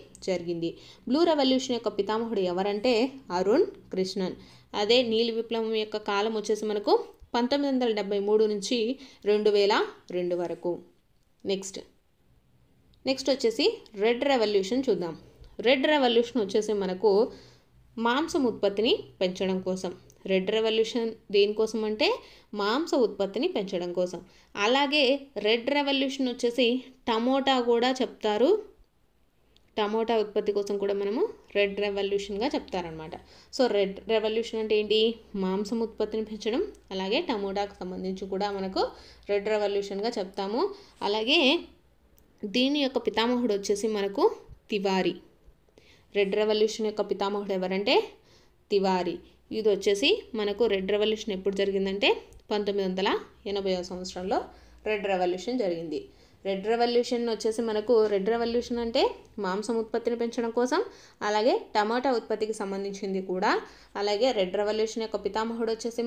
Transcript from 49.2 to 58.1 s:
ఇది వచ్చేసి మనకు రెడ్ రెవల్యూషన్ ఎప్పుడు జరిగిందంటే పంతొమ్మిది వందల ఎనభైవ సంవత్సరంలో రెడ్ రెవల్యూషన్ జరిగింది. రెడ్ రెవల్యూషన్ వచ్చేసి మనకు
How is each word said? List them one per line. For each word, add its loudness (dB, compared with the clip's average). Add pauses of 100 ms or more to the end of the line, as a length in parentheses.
ఇది 2
వచ్చేసి 4 (300)
మనకు 0 (100)
రెడ్ 0
రెవల్యూషన్ 0
ఎప్పుడు -2
జరిగిందంటే 0 (420)
పంతొమ్మిది 0
వందల 0 (420)
ఎనభైవ -2
సంవత్సరంలో -4 (520)
రెడ్ -2
రెవల్యూషన్ 0
జరిగింది. -4 (480)
రెడ్ -2
రెవల్యూషన్ 2 (100)
వచ్చేసి -2
మనకు 2 (200)